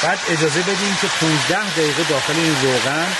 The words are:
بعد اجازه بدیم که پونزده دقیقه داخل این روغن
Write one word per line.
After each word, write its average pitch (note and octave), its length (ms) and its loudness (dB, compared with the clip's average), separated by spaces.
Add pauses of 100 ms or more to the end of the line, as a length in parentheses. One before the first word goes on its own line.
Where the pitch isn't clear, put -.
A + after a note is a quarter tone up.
بعد F#3 160 0 (100)
اجازه D#3 320 0
بدیم G3 400 -2
که G3+ 60 0
پونزده D#3+ 640 0
دقیقه D3+ 380 0
داخل D3 240 0
این D#3+ 280 2
روغن C3+ 460 0 (120)